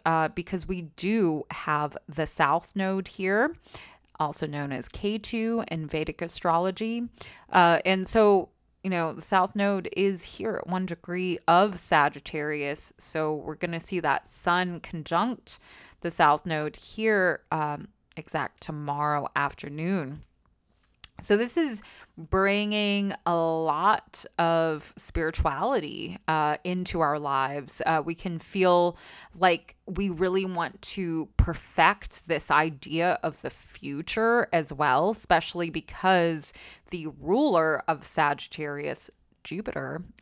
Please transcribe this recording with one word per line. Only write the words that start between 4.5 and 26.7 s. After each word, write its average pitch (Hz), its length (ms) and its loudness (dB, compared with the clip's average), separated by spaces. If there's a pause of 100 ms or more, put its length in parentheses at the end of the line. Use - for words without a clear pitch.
as 131 180 -8
Ketu 226 800 -4
in 160 180 -6
Vedic 156 360 -4
astrology. 190 840 -2 (420)
Uh, 170 340 6
and 190 220 2
so, 208 440 6 (320)
you 190 60 -4
know, 170 240 0
the - 80 -12
South 185 340 2
Node 202 400 0
is 190 280 0
here - 320 -6
at - 120 -6
one 185 200 -2
degree 180 520 -4 (100)
of 180 300 4
Sagittarius. 147 1200 -2
So 156 360 -2
we're 151 220 -8
gonna 170 240 -6
see 175 200 -4
that 147 260 0
sun 175 540 -2
conjunct 175 800 -4 (420)
the 170 100 -4
South 151 360 4
Node 151 300 -4
here, 208 720 0
um, 151 380 -4 (280)
exact - 460 -6
tomorrow 147 720 -2
afternoon. 147 840 -4 (1000)
So 208 160 2
this 240 180 -2
is 277 240 0 (380)
bringing 202 960 0 (100)
a 170 100 0
lot 160 920 0 (120)
of 165 600 2
spirituality, 165 1200 -2 (100)
uh, 151 340 2
into 180 380 -2